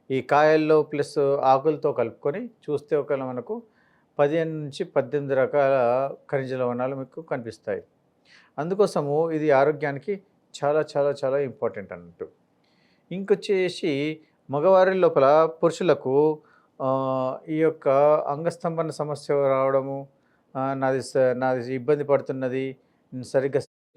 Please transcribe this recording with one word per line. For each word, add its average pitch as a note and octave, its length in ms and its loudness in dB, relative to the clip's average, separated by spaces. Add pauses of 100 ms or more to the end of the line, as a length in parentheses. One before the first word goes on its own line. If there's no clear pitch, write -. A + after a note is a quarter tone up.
(120)
ఈ C3 100 -2
కాయల్లో D#3 600 4
ప్లస్ D3 360 -4 (220)
ఆకులతో D3+ 520 2
కలుపుకొని B2+ 520 -4
చూస్తే D3 500 -6
ఒకవేళ C#3 280 -2
మనకు B2+ 380 -8 (580)
పదిహేను D#3 440 0
నుంచి C#3+ 200 -10
పద్దెనిమిది C#3 520 -4
రకాల C3+ 720 2 (220)
ఖనిజ C3 220 -4
లవణాలు B2+ 420 -4
మీకు C3+ 260 -14
కనిపిస్తాయి. A2+ 640 -8 (760)
అందుకోసము E3 720 0
ఇది D#3 200 0
ఆరోగ్యానికి C#3+ 680 0 (440)
చాలా, D3 200 0 (120)
చాలా, C#3+ 180 0 (100)
చాలా C3+ 140 0
ఇంపార్టెంట్ A2 540 -6
అన్నట్టు. F2 340 -16 (840)
ఇంకొచ్చేసి F3+ 1080 -2 (320)
మగవారి F#3 420 6
లోపల D#3+ 560 6 (140)
పురుషులకు, D3+ 760 2 (420)
ఆ, C3 580 -2 (100)
ఈ D#3 60 -4
యొక్క D3 340 0 (380)
అంగస్తంభన E3 600 -4
సమస్య D3 440 -6
రావడము, C3+ 760 0 (500)
ఆ, C3+ 160 -2
నాది C3+ 300 -2
స-, - 140 -4
నాది B2+ 580 0
ఇబ్బంది C#3+ 280 0
పడుతున్నది, C3+ 720 -2 (380)
నేను B2+ 100 -10
సరిగ్గా C3+ 380 0 (360)